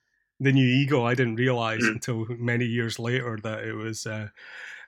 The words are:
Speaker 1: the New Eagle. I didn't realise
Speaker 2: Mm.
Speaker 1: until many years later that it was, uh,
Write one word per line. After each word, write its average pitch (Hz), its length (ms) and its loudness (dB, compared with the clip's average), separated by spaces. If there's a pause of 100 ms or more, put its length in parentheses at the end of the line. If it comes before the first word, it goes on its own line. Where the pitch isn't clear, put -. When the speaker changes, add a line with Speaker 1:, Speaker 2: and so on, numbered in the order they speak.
(400)
Speaker 1:
the 135 120 6
New 131 140 8
Eagle. 131 400 4
I 120 80 2
didn't 120 220 2
realise 117 480 0
Speaker 2:
Mm. 113 80 2
Speaker 1:
until 113 380 -4
many 120 360 -2
years 117 320 -2
later 120 460 -4
that 110 200 -6
it 110 100 -8
was, 110 340 -8
uh, 107 220 -6 (580)